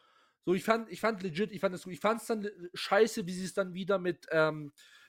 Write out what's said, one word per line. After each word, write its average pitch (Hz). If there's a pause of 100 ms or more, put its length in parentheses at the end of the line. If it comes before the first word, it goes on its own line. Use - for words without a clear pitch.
(460)
So, 175
ich 185
fand, 226
ich 180
fand 208
legit, 190
ich 190
fand 190
das 175
gut. 185
Ich 139
fand's 220
dann 208 (240)
scheiße, 220
wie 180
sie's 185
dann 185
wieder 190
mit, 180
ähm, 156 (360)